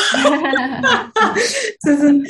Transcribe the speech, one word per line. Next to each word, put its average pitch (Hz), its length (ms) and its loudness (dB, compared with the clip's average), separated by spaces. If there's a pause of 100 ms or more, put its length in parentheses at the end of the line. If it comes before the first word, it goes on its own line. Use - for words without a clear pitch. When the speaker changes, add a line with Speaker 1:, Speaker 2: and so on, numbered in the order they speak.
(140)
Speaker 1:
<laughs> 339 1700 -2
Speaker 2:
Es 285 140 2
sind, 285 300 4